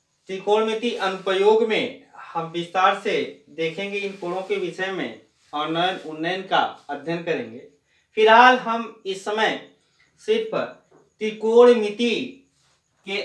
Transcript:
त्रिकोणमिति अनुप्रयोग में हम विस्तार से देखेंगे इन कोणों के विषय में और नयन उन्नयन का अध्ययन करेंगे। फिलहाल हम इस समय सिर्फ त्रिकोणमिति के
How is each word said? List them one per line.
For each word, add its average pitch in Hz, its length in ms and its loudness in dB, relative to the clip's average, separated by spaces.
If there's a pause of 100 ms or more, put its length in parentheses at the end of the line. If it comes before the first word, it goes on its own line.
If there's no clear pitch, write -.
(280)
त्रिकोणमिति 220 680 -2
अनुप्रयोग 196 720 2
में - 380 -4 (180)
हम 165 280 -6
विस्तार 185 480 0
से 156 500 -4
देखेंगे 165 480 -6
इन 196 140 -6
कोणों 185 300 -6
के 196 140 -4
विषय 185 360 -6
में 139 280 -8 (320)
और 151 180 -4
नयन 180 260 -2 (100)
उन्नयन 170 360 -6
का 170 180 0 (300)
अध्ययन 165 340 -6
करेंगे। 127 340 -6 (580)
फिलहाल 233 420 8
हम 226 480 -6
इस 190 180 -8
समय 214 320 -2 (680)
सिर्फ 220 300 -2
त्रिकोणमिति 220 1600 2 (920)
के 196 180 -6